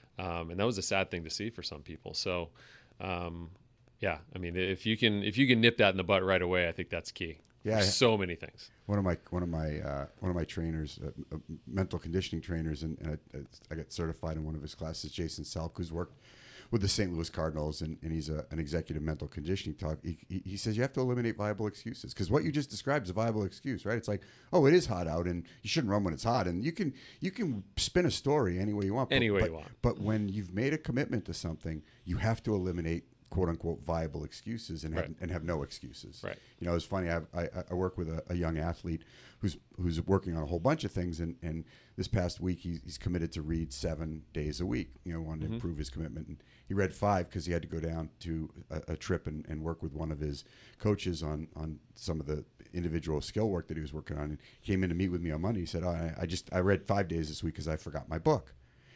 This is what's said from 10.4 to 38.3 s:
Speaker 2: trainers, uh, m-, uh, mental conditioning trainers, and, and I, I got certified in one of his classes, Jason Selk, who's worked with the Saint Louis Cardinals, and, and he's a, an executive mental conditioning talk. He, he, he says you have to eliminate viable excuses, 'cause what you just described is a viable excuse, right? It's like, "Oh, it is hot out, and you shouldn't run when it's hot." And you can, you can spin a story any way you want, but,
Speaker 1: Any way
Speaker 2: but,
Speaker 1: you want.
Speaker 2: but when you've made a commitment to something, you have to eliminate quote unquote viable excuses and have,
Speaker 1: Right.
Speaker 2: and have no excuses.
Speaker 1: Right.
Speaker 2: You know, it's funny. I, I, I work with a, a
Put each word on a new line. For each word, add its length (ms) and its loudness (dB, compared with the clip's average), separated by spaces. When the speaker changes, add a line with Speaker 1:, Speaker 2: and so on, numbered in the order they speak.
Speaker 2:
trainers, 600 -4
uh, 40 -4
m-, 260 -10
uh, 200 -8
mental 300 0
conditioning 440 -2
trainers, 420 -4
and, 160 -4
and 180 -4
I, 400 -14
I 40 -6
got 140 -8
certified 460 -4
in 60 -4
one 120 -4
of 60 -6
his 140 -10
classes, 360 -8
Jason 340 -6
Selk, 320 -4
who's 140 -4
worked 280 -6
with 100 4
the 60 4
Saint 260 2
Louis 160 0
Cardinals, 540 -2
and, 180 -4
and 100 -4
he's 180 -2
a, 200 -2
an 80 -6
executive 460 -2
mental 240 -2
conditioning 500 -4
talk. 260 -4
He, 140 -4
he, 160 -4
he 140 -8
says 180 0
you 60 2
have 120 2
to 80 0
eliminate 360 0
viable 300 0
excuses, 480 -10
'cause 160 0
what 120 6
you 80 0
just 200 0
described 340 0
is 60 -4
a 20 -2
viable 320 2
excuse, 400 -6
right? 120 0
It's 100 -6
like, 160 -2
"Oh, 140 8
it 80 10
is 140 8
hot 200 0
out, 200 2
and 180 -2
you 80 -8
shouldn't 220 2
run 120 4
when 120 2
it's 80 -6
hot." 240 4
And 180 0
you 60 0
can, 220 0
you 80 0
can 340 -2
spin 300 2
a 40 2
story 480 2
any 140 2
way 120 0
you 100 2
want, 160 0
but, 60 4
Speaker 1:
Any 120 6
way 120 6
Speaker 2:
but, 100 4
Speaker 1:
you 40 -6
want. 120 -10
Speaker 2:
but 160 4
when 300 2
you've 240 -4
made 200 2
a 60 0
commitment 460 -2
to 80 -6
something, 500 -6
you 120 0
have 260 2
to 120 2
eliminate 500 0
quote 200 2
unquote 340 -2
viable 400 -2
excuses 600 -8
and 100 -4
have, 120 0
Speaker 1:
Right. 140 -10
Speaker 2:
and 120 -4
have 120 -4
no 200 -2
excuses. 600 -14
Speaker 1:
Right. 140 -6
Speaker 2:
You 80 -4
know, 80 4
it's 100 0
funny. 240 0
I, 120 0
I, 160 -2
I 20 -6
work 240 0
with 100 -2
a, 220 -2
a 60 -2